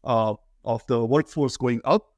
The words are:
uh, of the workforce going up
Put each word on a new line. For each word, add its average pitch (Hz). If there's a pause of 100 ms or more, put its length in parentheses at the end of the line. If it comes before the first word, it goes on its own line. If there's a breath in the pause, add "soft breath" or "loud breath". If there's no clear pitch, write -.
uh, 113 (320)
of 113
the 117
workforce 143
going 123
up 196